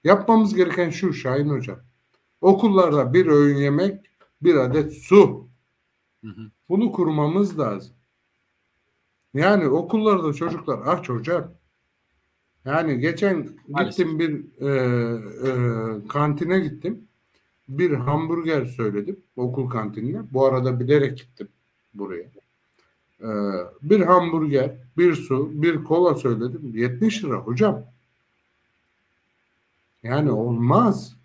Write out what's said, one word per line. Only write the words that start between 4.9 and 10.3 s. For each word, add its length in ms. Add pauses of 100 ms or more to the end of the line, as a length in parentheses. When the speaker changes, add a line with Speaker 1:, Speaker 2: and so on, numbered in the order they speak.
Speaker 1:
su. 540 (800)
Speaker 2:
Hı 60
hı. 200 (180)
Speaker 1:
Bunu 240
kurmamız 680
lazım. 340 (1400)
Yani 340
okullarda 640